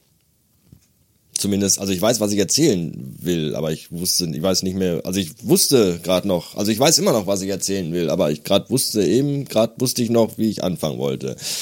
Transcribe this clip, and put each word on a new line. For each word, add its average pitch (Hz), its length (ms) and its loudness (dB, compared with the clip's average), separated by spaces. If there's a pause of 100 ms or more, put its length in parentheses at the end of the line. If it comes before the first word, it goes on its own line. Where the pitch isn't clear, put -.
(1400)
Zumindest, 98 420 0
also 98 120 -4
ich 90 100 -2
weiß, 113 180 4
was 104 120 0
ich 104 60 0
erzählen 92 840 0
will, 78 360 -2
aber 78 160 -2
ich - 200 -8
wusste, 87 340 -2
ich 76 180 -4
weiß 95 180 2
nicht 95 140 -4
mehr, 92 300 0
also 92 140 -2
ich - 240 -6
wusste 107 600 4
grad 90 220 2
noch, 90 300 -2
also 104 160 0
ich 104 60 -2
weiß 151 220 4
immer 180 140 2
noch, 104 120 0
was 98 160 0
ich 95 80 -4
erzählen 95 440 -4
will, 85 180 0
aber 80 200 2
ich 76 120 -6
grad 98 260 0
wusste 110 340 0
eben, 139 420 2
grad 110 360 0
wusste 127 220 0
ich 117 80 0
noch, 113 260 2
wie 110 140 0
ich - 120 -6
anfangen 78 360 -4
wollte. 65 360 -4 (260)